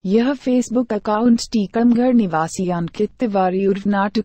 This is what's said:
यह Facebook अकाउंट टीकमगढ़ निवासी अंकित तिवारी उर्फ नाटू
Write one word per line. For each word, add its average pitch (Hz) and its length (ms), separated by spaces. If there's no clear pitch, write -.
यह 233 280
Facebook 254 600
अकाउंट 220 480
टीकमगढ़ 233 720
निवासी 180 560
अंकित 175 420
तिवारी 196 560
उर्फ 196 200
नाटू 202 380